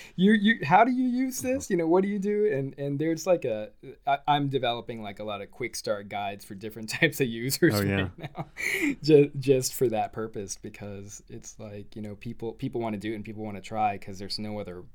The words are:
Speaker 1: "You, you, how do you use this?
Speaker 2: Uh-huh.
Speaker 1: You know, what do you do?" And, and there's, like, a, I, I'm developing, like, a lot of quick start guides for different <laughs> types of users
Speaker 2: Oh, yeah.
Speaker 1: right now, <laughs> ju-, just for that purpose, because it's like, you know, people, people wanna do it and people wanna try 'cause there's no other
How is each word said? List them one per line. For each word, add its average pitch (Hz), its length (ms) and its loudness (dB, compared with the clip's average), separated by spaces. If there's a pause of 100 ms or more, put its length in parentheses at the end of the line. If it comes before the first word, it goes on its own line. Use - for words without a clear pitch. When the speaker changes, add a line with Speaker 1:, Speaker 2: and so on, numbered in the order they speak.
(140)
Speaker 1:
"You, 190 180 6
you, 214 320 4
how 185 200 8
do 254 80 2
you 254 160 2
use 254 320 -2
this? 262 240 -2
Speaker 2:
Uh-huh. - 60 -14
Speaker 1:
You 190 80 2
know, 165 100 2
what 180 160 6
do 202 40 -2
you 208 120 -2
do?" 208 320 2
And, 135 260 -2
and 143 220 -2
there's, 160 260 0
like, 175 180 4
a, 107 260 -4 (360)
I, 139 120 2 (100)
I'm 143 200 4
developing, 120 540 -2
like, 101 160 -12
a 107 60 -8
lot 101 180 -6
of 95 80 -14
quick 117 240 -8
start 104 340 -4
guides 101 360 -6
for 107 100 -14
different 110 360 -10
<laughs> - 100 -4
types 156 200 0
of 135 60 2
users 120 480 0
Speaker 2:
Oh, 101 80 4
yeah. 98 200 2
Speaker 1:
right 90 160 -4
now, - 280 -10 (280)
<laughs> 302 280 -2
ju-, 143 280 8 (100)
just 131 340 2
for 127 140 2
that 107 240 -2
purpose, 110 500 -8
because 101 640 -12
it's - 300 -16
like, 104 380 -14
you 107 60 -10
know, 104 120 -10
people, 113 380 -8
people 131 280 -6
wanna 110 180 -4
do 107 140 -4
it 110 40 -4
and 104 80 -8
people 107 180 -10
wanna 101 180 -8
try 107 380 -2
'cause 95 220 -12
there's 98 180 -8
no 104 220 -6
other 90 240 -10 (100)